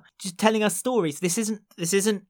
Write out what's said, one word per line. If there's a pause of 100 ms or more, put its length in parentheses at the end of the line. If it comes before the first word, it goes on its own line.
(180)
just
telling
us
stories."
This
isn't, (160)
this
isn't